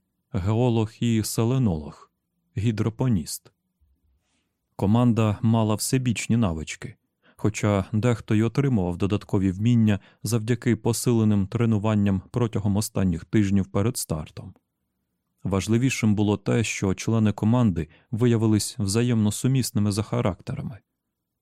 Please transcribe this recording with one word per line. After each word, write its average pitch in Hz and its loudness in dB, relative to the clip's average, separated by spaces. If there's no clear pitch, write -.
геолог 110 0
і 113 2
селенолог, 113 -2
гідропоніст. 110 -2
Команда 110 2
мала 110 2
всебічні 123 -2
навички, 80 -4
хоча 104 0
дехто 110 0
й 107 4
отримував 113 0
додаткові 95 0
вміння 107 2
завдяки 113 0
посиленим 110 2
тренуванням 104 0
протягом 107 -2
останніх 95 -2
тижнів 98 2
перед 104 -2
стартом. - -8
Важливішим 107 0
було 104 2
те, 120 0
що 95 -2
члени 107 0
команди 107 0
виявились 110 2
взаємно 107 0
сумісними 113 0
за 107 -2
характерами. 120 -6